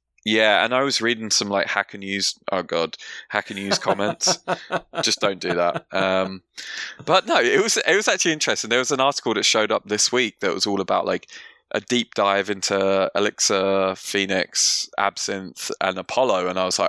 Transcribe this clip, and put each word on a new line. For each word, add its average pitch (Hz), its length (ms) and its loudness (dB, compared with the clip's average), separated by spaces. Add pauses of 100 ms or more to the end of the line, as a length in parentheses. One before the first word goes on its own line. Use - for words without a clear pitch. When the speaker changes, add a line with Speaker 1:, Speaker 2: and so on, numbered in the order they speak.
(240)
Speaker 1:
Yeah, 107 400 4
and 117 100 0
I 127 80 2
was 135 180 -2
reading 110 300 -2
some, 107 180 0
like, 98 200 0
Hacker - 300 -4
News, 98 360 -4 (180)
oh 92 100 0
God, 82 340 -2 (320)
Hacker 104 260 -4
News 98 240 -2
comments. 101 600 -2 (320)
Speaker 2:
<laughs> - 320 -6
Speaker 1:
Just - 180 -2
don't 98 200 0
do 87 140 -2
that. 87 380 0
Um, 95 500 0 (640)
but 185 200 4
no, 294 140 4
it 123 220 4
was, 220 160 0
it - 180 2
was 208 120 0
actually 185 240 2
interesting. 120 360 -2
There 117 120 4
was 127 100 -2
an 135 100 2
article 135 340 2
that 98 100 0
showed 107 280 2
up 101 160 0
this 104 240 0
week 120 280 0
that 95 120 0
was 95 140 -2
all 101 140 0
about, 95 260 0
like, - 220 -4 (420)
a 107 100 -2
deep 120 340 -2
dive 98 360 0
into 98 640 0
Elixir, 98 800 0
Phoenix, - 920 -2 (100)
Absinthe, 98 720 -4 (120)
and 92 160 0
Apollo, 92 500 0
and 92 100 -4
I 92 60 0
was 92 140 -2
like, 95 100 2